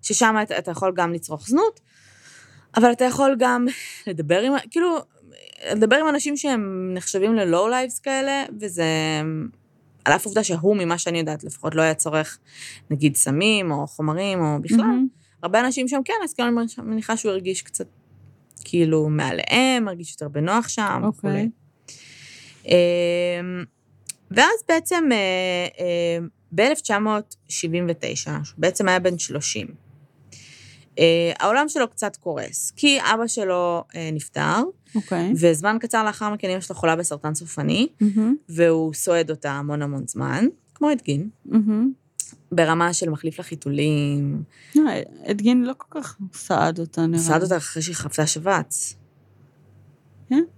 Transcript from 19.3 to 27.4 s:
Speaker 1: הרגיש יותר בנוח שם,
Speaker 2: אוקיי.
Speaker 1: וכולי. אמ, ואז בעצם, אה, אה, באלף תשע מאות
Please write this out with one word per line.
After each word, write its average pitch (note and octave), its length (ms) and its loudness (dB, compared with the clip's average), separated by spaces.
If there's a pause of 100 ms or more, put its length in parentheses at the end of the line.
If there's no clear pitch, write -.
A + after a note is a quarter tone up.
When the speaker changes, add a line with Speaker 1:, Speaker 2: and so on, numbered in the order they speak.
Speaker 1:
הרגיש F3 240 -10
יותר - 160 -10
בנוח F3 400 0
שם, G3+ 360 -2
Speaker 2:
אוקיי. G#3 60 2 (200)
Speaker 1:
וכולי. G3+ 200 0 (1160)
אמ, F3 1000 2 (680)
ואז D#4+ 380 4
בעצם, E4 420 2
אה, A3+ 60 4 (600)
אה, E3+ 380 0 (340)
באלף A#3 300 2
תשע G#3 180 0
מאות G#3+ 360 -2 (140)